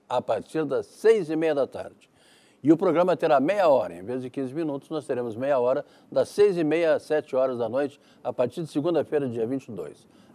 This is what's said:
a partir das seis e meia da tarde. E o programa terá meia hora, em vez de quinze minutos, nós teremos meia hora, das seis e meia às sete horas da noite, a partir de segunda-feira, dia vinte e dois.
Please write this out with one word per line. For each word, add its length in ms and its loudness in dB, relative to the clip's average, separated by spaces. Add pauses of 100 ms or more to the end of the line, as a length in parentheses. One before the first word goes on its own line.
a 140 -2
partir 420 -4
das 220 -2
seis 420 2
e 60 -4
meia 220 0
da 100 0
tarde. 420 -16 (540)
E 100 6
o 40 6
programa 400 2
terá 220 4
meia 300 2
hora, 260 2
em 80 -16
vez 200 -8
de 80 -12
quinze 220 -8
minutos, 360 -8
nós 180 -8
teremos 300 -4
meia 200 0
hora, 280 0 (260)
das 200 0
seis 260 4
e 80 0
meia 300 2
às 80 -2
sete 340 -2
horas 220 0
da 100 -2
noite, 320 -4 (240)
a 80 -6
partir 300 -2
de 60 -8
segunda-feira, 600 -2
dia 180 -4
vinte 220 -6
e 40 -14
dois. 360 -14 (260)